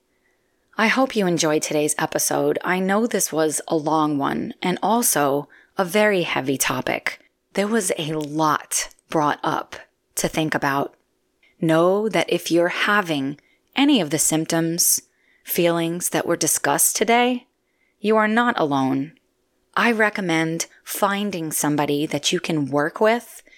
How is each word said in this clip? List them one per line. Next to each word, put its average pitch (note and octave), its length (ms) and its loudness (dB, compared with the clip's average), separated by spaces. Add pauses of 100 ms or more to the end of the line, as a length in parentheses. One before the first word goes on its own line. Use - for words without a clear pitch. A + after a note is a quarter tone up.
(800)
I A3 80 2
hope C4 300 0
you G3+ 100 2
enjoyed D#3 360 2
today's D3+ 360 0
episode. D3 640 0
I F#3 160 0
know G3 280 0
this G#3 260 -2
was D3+ 360 0
a E3 80 0
long D3+ 400 2
one - 460 -4
and F3+ 200 -2
also D3+ 680 0 (280)
a G3 80 0
very G3 380 2
heavy C#3 340 -2
topic. - 640 -4 (340)
There G3 120 0
was G#3 320 0
a D#3 140 -4
lot D3+ 840 -2 (140)
brought D3+ 340 0
up - 340 -4 (400)
to E3+ 120 -2
think D#3 260 -2
about. C#3+ 400 -2 (680)
Know F3+ 480 4
that F3+ 240 0
if - 180 -2
you're E3+ 180 4
having E3 680 0 (360)
any C#4 260 4
of D3 100 -2
the D#3+ 80 0
symptoms, E3 840 0 (420)
feelings E3+ 680 0
that - 160 -2
were E3+ 100 0
discussed - 600 0
today, B3 500 2 (540)
you G#3+ 160 2
are G#3+ 120 2
not A#3+ 300 2
alone. C3+ 540 0 (640)
I G#3+ 160 2
recommend E3+ 720 0 (160)
finding G3 720 -4
somebody D3 540 0
that - 260 -2
you F3+ 80 -2
can D3+ 260 -2
work D3 340 -2
with A3+ 420 0 (160)